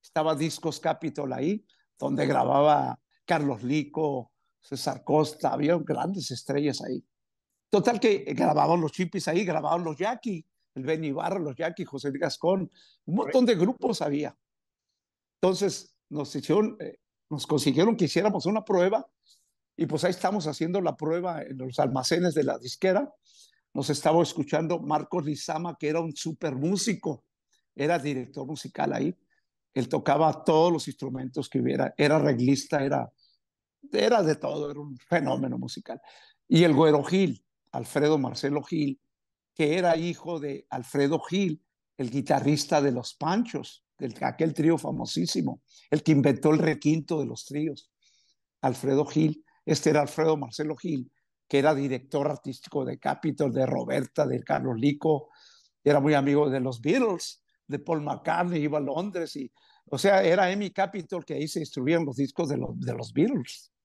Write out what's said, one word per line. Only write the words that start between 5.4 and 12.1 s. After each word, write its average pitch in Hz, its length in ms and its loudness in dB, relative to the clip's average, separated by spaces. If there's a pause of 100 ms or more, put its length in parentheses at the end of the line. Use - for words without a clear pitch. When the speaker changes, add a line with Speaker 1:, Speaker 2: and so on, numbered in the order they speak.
Speaker 1:
había 147 240 2
grandes 156 540 -4
estrellas 139 520 -2
ahí. 127 220 -8 (640)
Total 220 300 4
que, 214 260 2
eh, - 80 -6
grababan 151 460 2
los 156 120 -2
Chipis 180 360 -4
ahí, 175 160 0
grababan 160 400 -2
los 151 120 -6
Jackie, 202 480 -6 (300)
el 135 80 -10
Benny 156 260 -2
Ibarra, 165 300 -4
los 147 180 -6
Jackie, 170 280 -6
José 139 260 -6